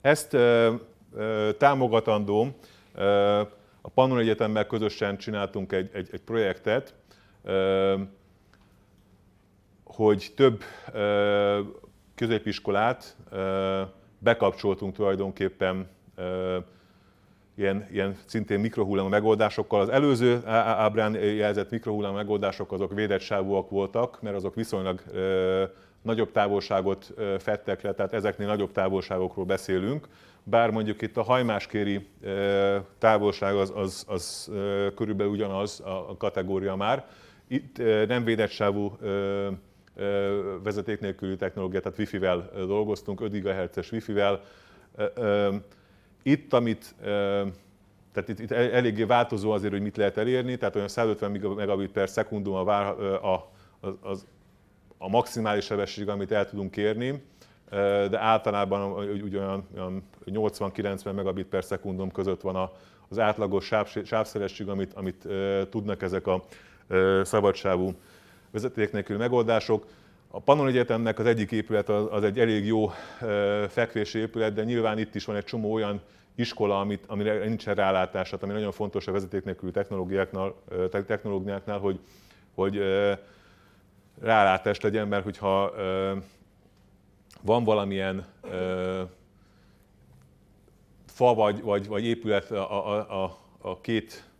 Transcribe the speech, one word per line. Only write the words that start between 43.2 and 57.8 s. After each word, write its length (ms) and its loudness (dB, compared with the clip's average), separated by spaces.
öt 120 -6
gigahertzes 600 -4
wifi-vel. 480 0
Ö, 180 -2
ö, 400 0
itt, 300 2
amit, 480 0
ö, 420 -2
tehát 160 -6
itt, 100 -6
itt 120 -8
el-, 200 2
eléggé 340 2
változó 460 2
azért, 220 0
hogy 100 -2
mit 140 -4
lehet 200 2
elérni, 400 0
tehát 200 -2
olyan 120 -2
százötven 420 -2
megabit 600 -2
per 180 0
szekundum 460 -4
a 100 -2
vár-, 340 2
ö, 160 -2
a, 380 -2
az, 200 -8
az, 260 -10
a 100 -10
maximális 560 0
sebesség, 440 -4
amit 240 -4
el 160 2
tudunk 280 -8
érni, 460 -2
ö, 400 2